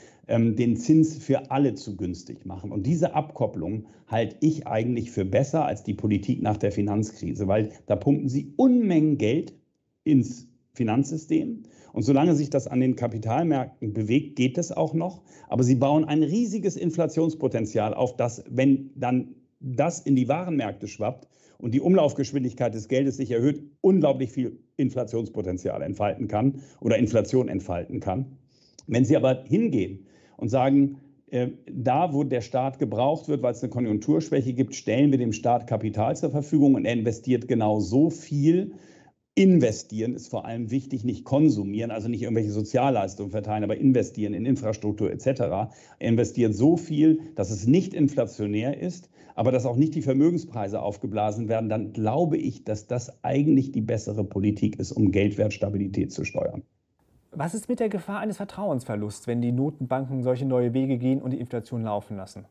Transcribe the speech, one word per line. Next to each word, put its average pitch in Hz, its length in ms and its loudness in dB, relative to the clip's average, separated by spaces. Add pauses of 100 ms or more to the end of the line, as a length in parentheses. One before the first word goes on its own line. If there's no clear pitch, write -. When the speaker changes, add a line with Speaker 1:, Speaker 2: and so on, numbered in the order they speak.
(280)
Speaker 1:
ähm, 113 280 2
den 120 200 2
Zins 156 420 4
für - 320 -2
alle 135 240 2
zu - 220 -10
günstig - 500 -8
machen. 90 260 -10
Und 95 140 -4
diese 160 300 0
Abkopplung 110 680 -4 (220)
halte 113 340 -2
ich 151 260 0
eigentlich 117 440 -2
für 95 140 -2
besser 139 400 2
als - 180 -6
die 104 100 -4
Politik 104 480 0
nach 107 160 0
der 104 140 0
Finanzkrise, 104 760 -2
weil 107 240 2 (160)
da 104 80 2
pumpen 113 340 2
sie 131 280 -4
Unmengen 185 600 4
Geld 117 360 0 (500)
ins 135 440 2 (260)
Finanzsystem. 139 920 -2 (300)
Und 110 100 -2
solange 143 320 4
sich 143 140 0
das 135 180 0
an 123 120 -2
den 127 160 2
Kapitalmärkten 120 960 -2
bewegt, 117 420 0
geht 123 220 0
es 170 140 -4
auch 160 220 -2
noch. 175 280 -4 (260)
Aber 123 160 2
sie 127 120 6
bauen 139 300 4
ein 151 180 2
riesiges 196 520 -2
Inflationspotenzial 156 1160 0
auf, - 240 -2
das, 120 320 -2
wenn 135 460 2
dann 123 400 -2 (240)
das 139 420 -2
in 139 140 2
die 123 120 4
Warenmärkte 139 600 -2
schwappt 110 400 -6 (320)
und 113 140 -6
die 139 60 4
Umlaufgeschwindigkeit 131 920 2
des 107 140 -10
Geldes 135 300 0
sich 123 140 -4
erhöht, 131 320 2 (180)
unglaublich 147 500 4
viel 123 260 -4 (180)
Inflationspotenzial 107 1040 -4
entfalten 101 460 -4
kann 127 340 0 (200)
oder 113 160 2
Inflation 120 500 2
entfalten 90 520 -6
kann. 120 380 -4 (500)
Wenn 123 180 4
Sie 131 100 4
aber 131 300 2
hingehen 120 640 0 (280)
und 113 140 -4
sagen, 139 480 4 (320)
äh, 123 200 -2 (220)
da, 135 400 0
wo 139 120 0
der 127 180 -2
Staat 131 380 -4
gebraucht 131 500 0
wird, 131 140 -2
weil 123 100 2
es - 80 -12
eine 123 80 -4
Konjunkturschwäche 127 840 0
gibt, 127 220 -2
stellen 139 360 2
wir 131 80 4
dem 120 120 0
Staat 120 360 0
Kapital 110 500 -2
zur 151 140 -4
Verfügung 143 420 4
und 117 100 0
er 117 100 0
investiert 117 540 -2
genau 107 320 2
so 120 300 2
viel. 165 640 0 (640)
Investieren 123 760 4
ist - 140 -14
vor 107 180 -8
allem 117 240 -8
wichtig, 127 360 -4
nicht 120 180 -4
konsumieren, 117 680 2
also 113 200 -6
nicht 113 120 -4
irgendwelche 110 300 0
Sozialleistungen 104 800 0
verteilen, 107 320 -4
aber 104 140 -2
investieren 110 560 2
in 95 120 -4
Infrastruktur 107 640 -2
et - 120 -8
cetera. 117 500 -2 (280)
Er - 100 -2
investiert 117 440 2
so 147 240 4
viel, 156 420 4 (160)
dass 95 140 -2
es 101 160 -4
nicht 165 280 4
inflationär 123 840 -2
ist, - 300 -10 (260)
aber 117 160 0
dass 123 140 2
auch 120 100 -2
nicht 151 200 2
die 131 80 -4
Vermögenspreise 131 800 0
aufgeblasen 104 640 -4
werden, 113 180 -2
dann 107 260 -4
glaube 143 440 0
ich, - 260 -6
dass - 220 -6
das - 380 -8
eigentlich 135 480 2
die 113 100 -2
bessere 107 420 -4
Politik 104 540 -2
ist, 92 140 -6
um 101 200 2
Geldwertstabilität 101 1000 0
zu - 140 -8
steuern. - 360 -6 (720)
Speaker 2:
Was 165 240 -6
ist 208 120 -10
mit 247 120 -2
der 220 100 0
Gefahr 202 300 -8
eines 208 180 -6
Vertrauensverlusts, 127 880 -6
wenn 120 160 -2
die 120 100 0
Notenbanken 131 720 -2
solche 127 240 -2
neue 123 300 0
Wege 131 240 0
gehen 131 200 0
und 127 120 -6
die - 80 -4
Inflation 120 420 -8
laufen 104 360 -6
lassen? 98 340 -14